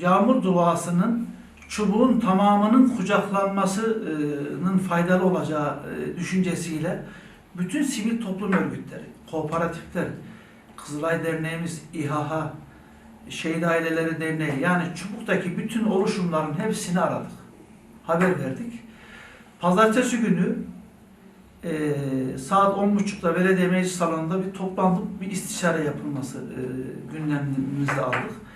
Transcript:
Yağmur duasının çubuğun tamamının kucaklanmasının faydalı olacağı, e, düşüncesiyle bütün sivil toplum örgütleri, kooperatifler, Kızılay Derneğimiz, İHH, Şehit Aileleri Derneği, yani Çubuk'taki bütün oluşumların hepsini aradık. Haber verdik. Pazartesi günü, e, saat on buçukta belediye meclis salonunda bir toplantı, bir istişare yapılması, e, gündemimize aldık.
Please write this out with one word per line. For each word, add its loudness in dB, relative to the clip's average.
Yağmur 6
duasının 2
çubuğun 4
tamamının 6
kucaklanmasının 0
faydalı 2
olacağı, 0
e, -6
düşüncesiyle -2
bütün -2
sivil -2
toplum -2
örgütleri, -4
kooperatifler, -4
Kızılay -4
Derneğimiz, -4
İHH, -4
Şehit -4
Aileleri 0
Derneği, -2
yani 2
Çubuk'taki -4
bütün -2
oluşumların 0
hepsini -2
aradık. -2
Haber 2
verdik. -6
Pazartesi 4
günü, 2
e, -6
saat 4
on 4
buçukta 0
belediye 4
meclis 2
salonunda 0
bir -6
toplantı, 2
bir -6
istişare -2
yapılması, -4
e, -10
gündemimize -2
aldık. -2